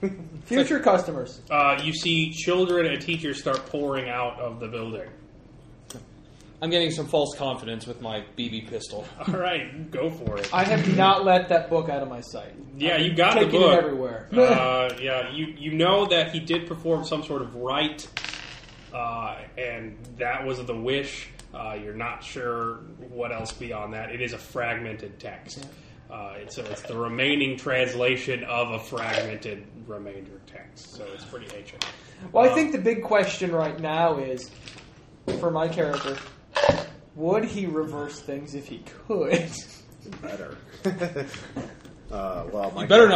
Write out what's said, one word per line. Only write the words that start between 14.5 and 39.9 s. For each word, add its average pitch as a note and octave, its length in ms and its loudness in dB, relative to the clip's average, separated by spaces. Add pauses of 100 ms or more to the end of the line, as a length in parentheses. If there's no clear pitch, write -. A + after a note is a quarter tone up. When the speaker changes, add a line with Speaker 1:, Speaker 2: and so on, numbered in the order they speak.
Speaker 2:
yeah, C3 300 -2
you, D3+ 160 -4 (100)
you D3+ 140 -6
know F#3 360 4
that E3+ 260 4
he E3 80 -4
did E3+ 260 0
perform E3 380 0
some D3+ 180 -4
sort C#3 180 -4
of A#2 140 -10
rite, D3 520 -2 (840)
uh, A#2 440 -6 (200)
and A2+ 400 -8 (200)
that B2+ 280 -2
was B2+ 200 -4
the B2 100 -4
wish. C3+ 540 -4 (240)
Uh, G#2+ 280 -10
you're G#2 140 -10
not A#2 280 -8
sure A#2 520 -4 (340)
what A#2+ 220 -6
else A2+ 220 -8
beyond A2 400 -8
that. A2 180 -10
It A#2+ 100 -8
is A#2+ 120 -4
a A2 40 -10
fragmented A2+ 840 -6
text. B2 460 -14 (440)
Speaker 1:
Yeah. - 60 -14
Speaker 2:
Uh, G2+ 220 -12
it's, G#2 180 -16
so B2 100 -8
it's G#2 180 -10
the A#2 140 -8
remaining C3 600 0
translation B2+ 840 0
of A#2+ 280 -2
a A2+ 80 -4
fragmented A2 840 -6 (220)
remainder G2 580 -14
text. - 500 -20
So G#2+ 180 -12
it's G2 100 -16
pretty A#2 320 -14
ancient. - 300 -10 (460)
Speaker 1:
Well, - 140 10
I B3+ 40 10
Speaker 2:
Um, - 60 6
Speaker 1:
think D#4 180 4
the B3 60 0
big A3 240 2
question F#3 480 2
right D#3 280 0
now D#3+ 380 2
is, C3 320 -6 (880)
for E3+ 120 0
my D#3+ 160 0
character, C#3 500 -2 (960)
would F#3 300 2
he G3+ 220 -4
reverse D3 540 -4
things C#3+ 340 -10
if C#3+ 120 -12
he - 120 -12 (280)
could? E3+ 420 0 (380)
<laughs> - 340 -18